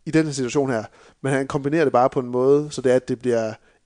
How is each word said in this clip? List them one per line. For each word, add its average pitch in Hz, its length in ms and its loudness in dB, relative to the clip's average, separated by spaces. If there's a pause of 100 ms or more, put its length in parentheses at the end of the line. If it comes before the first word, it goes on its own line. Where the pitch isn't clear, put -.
i 160 60 -10
den 160 140 2
her 151 80 -6
situation 135 380 -2
her. 110 120 -2 (380)
Men 135 120 -2
han 135 140 -2
kombinerer 147 360 -2
det 131 100 2
bare 123 160 4
på - 100 -6
en 123 100 -4
måde, 135 420 2
så 131 100 -10
det 127 100 2
er, 123 40 6
at 127 120 0
det 123 120 -4
bliver 113 340 -2 (320)